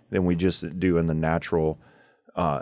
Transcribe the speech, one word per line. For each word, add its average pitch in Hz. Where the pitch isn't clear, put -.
than 95
we 87
just 87
do 87
in 82
the 80
natural, 80
uh, 76